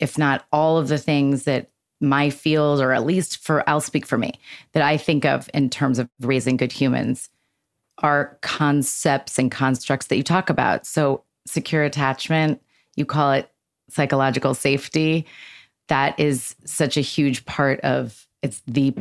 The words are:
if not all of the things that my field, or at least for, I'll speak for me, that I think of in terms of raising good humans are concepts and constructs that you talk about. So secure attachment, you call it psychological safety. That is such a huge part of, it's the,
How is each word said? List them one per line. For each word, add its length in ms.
if 160
not 340
all 280
of 100
the 80
things 460
that 280
my 300
field, 500
or 120
at 120
least 320
for, 320
I'll 140
speak 240
for 100
me, 160
that 100
I 140
think 300
of 260
in 160
terms 300
of 100
raising 360
good 160
humans 560
are 420
concepts 1000
and 120
constructs 560
that 100
you 60
talk 260
about. 380
So 360
secure 400
attachment, 760
you 80
call 280
it 180
psychological 640
safety. 720
That 300
is 460
such 320
a 60
huge 420
part 360
of, 460
it's 260
the, 340